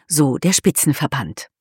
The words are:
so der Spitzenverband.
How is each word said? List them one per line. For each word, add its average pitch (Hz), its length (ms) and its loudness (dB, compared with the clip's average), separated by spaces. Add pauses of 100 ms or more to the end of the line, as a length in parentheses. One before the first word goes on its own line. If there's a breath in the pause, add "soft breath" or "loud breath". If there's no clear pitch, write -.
so 147 320 2
der 180 140 0
Spitzenverband. - 960 -2 (120)